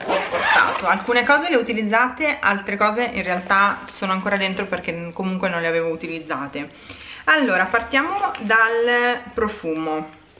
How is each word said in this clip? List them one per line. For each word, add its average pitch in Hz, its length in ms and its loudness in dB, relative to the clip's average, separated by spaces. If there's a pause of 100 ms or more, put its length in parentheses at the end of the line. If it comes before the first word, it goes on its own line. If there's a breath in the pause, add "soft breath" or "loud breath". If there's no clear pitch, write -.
ho - 120 0 (120)
portato. - 580 2
Alcune 233 360 2
cose 294 260 4
le 320 60 2
ho 247 40 4
utilizzate, 233 800 0
altre 202 380 -2
cose 214 360 2
in 190 100 -2
realtà 185 560 2 (140)
sono 190 180 -4
ancora 196 260 0
dentro 196 280 -2
perché 170 480 -6
comunque 190 360 -2
non 170 120 -2
le 165 60 0
avevo 165 220 0
utilizzate. 156 800 -6 (560 loud breath)
Allora, 220 400 4
partiamo 311 760 0
dal 233 800 2 (140)
profumo. 160 840 -4 (200)